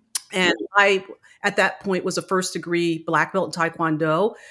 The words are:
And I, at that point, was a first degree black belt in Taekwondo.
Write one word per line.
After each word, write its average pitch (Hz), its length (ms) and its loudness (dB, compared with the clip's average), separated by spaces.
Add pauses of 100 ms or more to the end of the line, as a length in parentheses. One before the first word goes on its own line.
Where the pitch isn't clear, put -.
(320)
And 180 220 2 (240)
I, 196 260 4 (400)
at 196 140 -2
that 196 240 2
point, 185 240 -2
was 180 120 -4
a 175 40 -2
first 185 320 -2
degree 170 520 -2
black 160 280 2
belt 175 200 -2
in 170 80 -4
Taekwondo. 165 760 0 (160)